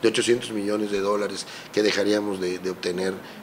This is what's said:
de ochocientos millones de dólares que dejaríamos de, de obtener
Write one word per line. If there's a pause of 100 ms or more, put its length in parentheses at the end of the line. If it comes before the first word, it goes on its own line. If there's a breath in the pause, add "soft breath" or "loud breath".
de
ochocientos
millones
de
dólares (260 loud breath)
que
dejaríamos
de,
de
obtener (300 loud breath)